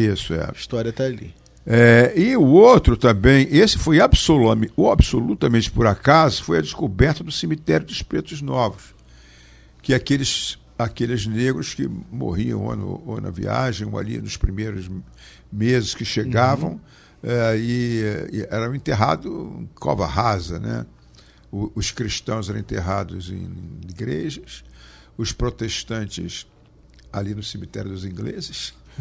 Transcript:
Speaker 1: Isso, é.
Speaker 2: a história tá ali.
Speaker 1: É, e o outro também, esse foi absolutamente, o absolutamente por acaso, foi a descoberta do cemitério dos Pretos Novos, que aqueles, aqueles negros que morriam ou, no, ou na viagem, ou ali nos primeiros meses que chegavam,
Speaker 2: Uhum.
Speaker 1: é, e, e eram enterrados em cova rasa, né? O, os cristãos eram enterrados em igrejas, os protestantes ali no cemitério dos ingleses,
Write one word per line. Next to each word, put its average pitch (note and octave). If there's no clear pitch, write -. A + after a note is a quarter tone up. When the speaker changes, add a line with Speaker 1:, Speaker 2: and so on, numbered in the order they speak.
Speaker 1:
Isso, F#2
é. D#2
Speaker 2:
a -
história A#2
tá C3
ali. A2
Speaker 1:
É, A#2
e A#3+
o F#3
outro F3+
também, B2+
esse G3+
foi D#3
absolutamente, A2+
o G3
absolutamente A#2+
por A#2
acaso, C#3+
foi E3
a -
descoberta C#3+
do E3
cemitério D#3+
dos -
Pretos -
Novos, C3
que -
aqueles, -
aqueles A#2
negros B2
que C3+
morriam A2
ou, A2+
no, F#2+
ou A2
na G2
viagem, G#2
ou G#2
ali G#2+
nos G#2
primeiros G2+
meses A2
que A#2
chegavam, B2+
Speaker 2:
Uhum. -
Speaker 1:
é, A2+
e, A#2
e G#2
eram A2+
enterrados C3+
em -
cova D#2
rasa, E2+
né? A2+
O, G2+
os G#2
cristãos A2
eram G#2
enterrados F#2+
em F#2
igrejas, C#3
os A2+
protestantes A2
ali G2+
no G#2
cemitério G2
dos F#2+
ingleses, A2